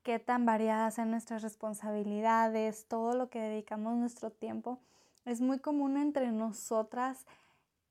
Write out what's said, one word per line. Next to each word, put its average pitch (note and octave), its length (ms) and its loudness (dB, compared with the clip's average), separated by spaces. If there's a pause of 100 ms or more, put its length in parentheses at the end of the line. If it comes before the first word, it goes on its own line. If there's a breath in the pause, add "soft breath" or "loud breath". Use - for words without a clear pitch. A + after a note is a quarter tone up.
qué A#3 160 0
tan B3 260 2
variadas A3 500 2
sean A3+ 180 0
nuestras A3+ 300 -4
responsabilidades, A3 1500 0
todo A#3 260 0
lo B3+ 160 -2
que A#3 100 -6
dedicamos G#3+ 560 -4
nuestro A#3+ 360 -2
tiempo, A3+ 480 -8 (440 soft breath)
es A#3+ 160 -2
muy C4 200 2
común C#4 360 0
entre C#4+ 360 2
nosotras A3 920 -2 (680 soft breath)